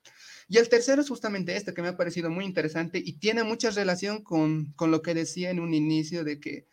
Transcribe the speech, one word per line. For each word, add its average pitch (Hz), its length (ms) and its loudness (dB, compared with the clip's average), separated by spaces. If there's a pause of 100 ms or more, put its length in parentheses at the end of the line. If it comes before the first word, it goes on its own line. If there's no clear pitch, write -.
(480)
Y 202 100 6
el 233 100 6
tercero 240 320 4
es 285 80 0
justamente 190 480 -4
este, 202 160 -6
que 180 80 -8
me 170 80 -2
ha 180 80 -6
parecido 175 320 -2
muy 175 160 -4
interesante 165 580 -2
y 160 120 -8
tiene 220 280 0
mucha 226 280 0
relación 196 520 -2
con, 156 520 0
con 160 160 2
lo 160 100 4
que 170 140 -2
decía 165 360 -4
en 175 100 -2
un 170 120 -2
inicio 156 520 0
de 147 140 -4
que, - 340 -12